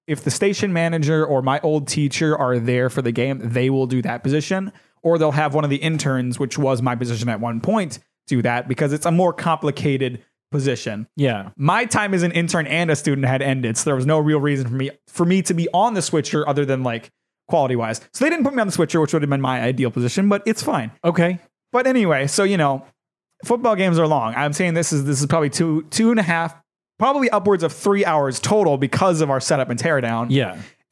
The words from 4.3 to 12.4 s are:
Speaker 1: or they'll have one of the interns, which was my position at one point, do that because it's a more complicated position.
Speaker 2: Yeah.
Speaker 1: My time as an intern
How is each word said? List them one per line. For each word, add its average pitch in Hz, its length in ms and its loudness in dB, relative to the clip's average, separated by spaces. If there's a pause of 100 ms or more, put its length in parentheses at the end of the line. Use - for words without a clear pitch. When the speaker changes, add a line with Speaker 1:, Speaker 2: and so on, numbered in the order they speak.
Speaker 1:
or 170 160 2
they'll 156 140 2
have 147 220 0
one 151 100 2
of 143 60 0
the 139 60 0
interns, 139 640 -2
which 135 200 -4
was 135 240 0
my 123 120 0
position 120 340 -4
at 110 120 -4
one 117 200 -4
point, 190 380 -2 (300)
do 123 140 0
that 123 260 -2
because 139 240 0
it's 151 140 -2
a 170 40 2
more 175 220 2
complicated 143 920 -2 (300)
position. 120 640 -4
Speaker 2:
Yeah. 107 400 0
Speaker 1:
My 196 300 2
time 208 260 0
as 175 100 2
an 175 100 0
intern 170 340 0